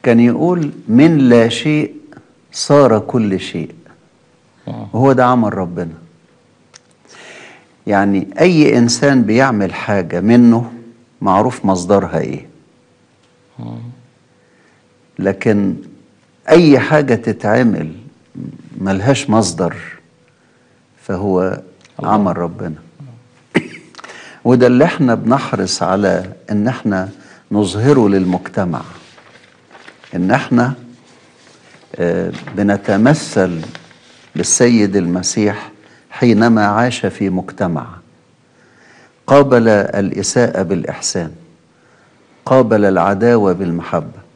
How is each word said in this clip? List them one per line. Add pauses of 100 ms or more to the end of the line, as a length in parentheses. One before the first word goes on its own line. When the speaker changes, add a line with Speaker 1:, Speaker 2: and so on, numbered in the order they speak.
Speaker 1:
كان
يقول: (160)
"من
لا
شيء (580)
صار
كل
شيء". (960)
Speaker 2:
مم.
Speaker 1:
وهو
ده
عمل
ربنا. (1900)
يعني (120)
أي
إنسان
بيعمل
حاجة
منه (500)
معروف
مصدرها
إيه. (1120)
Speaker 2:
مم. (1400)
Speaker 1:
لكن (760)
أي
حاجة
تتعمل (840)
ملهاش
مصدر (1300)
فهو (380)
Speaker 2:
الله.
Speaker 1:
عمل
ربنا. (1700)
وده
اللي
احنا
بنحرص
على (200)
إن
احنا (420)
نظهره
للمجتمع، (1300)
إن
احنا، (1200)
آه، (260)
بنتمثل (760)
بالسيد
المسيح (400)
حينما
عاش
في
مجتمع، (1400)
قابل
الإساءة
بالإحسان، (1120)
قابل
العداوة
بالمحبة (160)